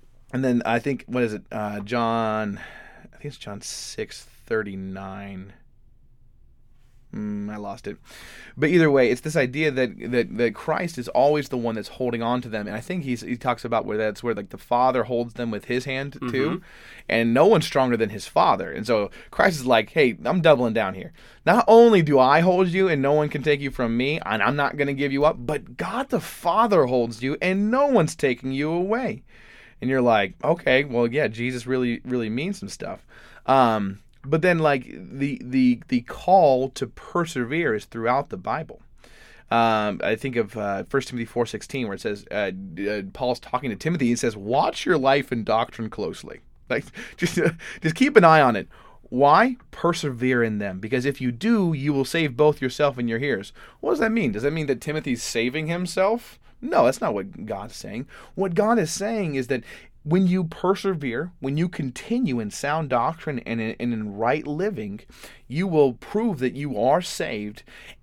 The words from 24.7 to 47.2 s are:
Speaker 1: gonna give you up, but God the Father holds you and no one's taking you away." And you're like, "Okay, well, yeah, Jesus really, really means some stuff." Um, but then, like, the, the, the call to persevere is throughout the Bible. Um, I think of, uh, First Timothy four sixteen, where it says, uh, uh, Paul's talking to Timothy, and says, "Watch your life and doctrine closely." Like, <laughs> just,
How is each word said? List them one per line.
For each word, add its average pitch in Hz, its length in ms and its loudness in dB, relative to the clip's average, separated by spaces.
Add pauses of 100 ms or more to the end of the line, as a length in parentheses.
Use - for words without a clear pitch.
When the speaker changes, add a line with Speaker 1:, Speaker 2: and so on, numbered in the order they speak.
Speaker 1:
gonna 143 180 0
give 139 200 -2
you 139 100 0
up, 156 160 2
but 123 380 -6
God 233 320 -6
the 226 100 -2
Father 185 680 2
holds 120 360 0
you 135 180 -2
and 196 300 0
no 269 160 4
one's 196 300 2
taking 127 340 -2
you 139 180 -2
away." 208 540 -4 (560)
And 120 100 -4
you're 131 120 2
like, 107 420 4
"Okay, 139 400 2
well, 120 240 0
yeah, 127 220 0
Jesus 120 360 -6
really, 123 380 -2
really 123 260 -4
means 156 300 -4
some 98 100 -12
stuff." - 360 -12 (400)
Um, 110 540 4 (260)
but 151 160 0
then, 175 180 4
like, 143 320 2
the, 135 500 -6
the, 123 460 2
the 123 140 0
call 139 680 4
to - 160 -6
persevere 151 840 -4
is 104 120 -4
throughout 120 440 -2
the 110 60 -10
Bible. 117 460 -8 (680)
Um, 110 540 2
I 107 140 0
think 127 180 -8
of, 113 220 -2
uh, 101 320 -4
First 135 180 -2
Timothy 120 160 -8
four 117 220 -2
sixteen, 113 420 -6
where 98 80 -6
it 95 60 -12
says, 104 280 -6
uh, 98 220 -2 (380)
uh, 104 140 -4 (100)
Paul's 123 260 -4
talking 127 300 -6
to 104 80 -6
Timothy, 156 320 0
and 120 100 0
says, 113 160 -2
"Watch 117 500 -2
your 175 120 2
life 135 340 2
and 113 140 -4
doctrine 113 440 -2
closely." - 520 -10 (280)
Like, 123 140 -2 (180)
<laughs> - 140 -18
just, - 240 -4